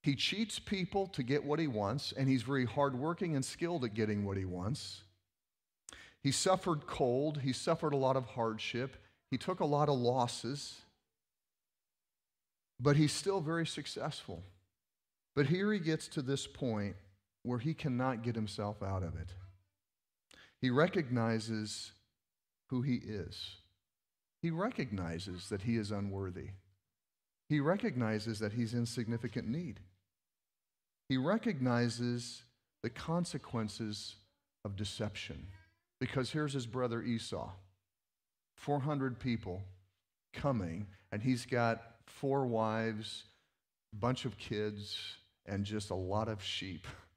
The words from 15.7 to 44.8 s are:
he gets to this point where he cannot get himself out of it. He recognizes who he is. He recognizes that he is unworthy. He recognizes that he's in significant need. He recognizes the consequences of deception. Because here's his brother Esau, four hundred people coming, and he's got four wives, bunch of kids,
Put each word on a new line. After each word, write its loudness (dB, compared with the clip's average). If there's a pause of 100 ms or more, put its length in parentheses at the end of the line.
he 2
gets 0
to -4
this -2
point -2 (460)
where 0
he 0
cannot 0
get 0
himself -2
out 0
of -4
it. -8 (1300)
He 2
recognizes 2 (760)
who 0
he 2
is. -8 (880)
He 0
recognizes -2
that -2
he 2
is -2
unworthy. -4 (1000)
He 4
recognizes 2
that 0
he's 0
in 2
significant -2
need. -4 (1300)
He 2
recognizes 2 (400)
the -2
consequences -4 (480)
of -4
deception. -4 (540)
Because 0
here's 0
his -2
brother 0
Esau, -2 (1040)
four 0
hundred 0
people -2 (720)
coming, -2 (240)
and -2
he's 2
got 2 (220)
four 0
wives, 0 (720)
bunch 0
of -4
kids, -4 (480)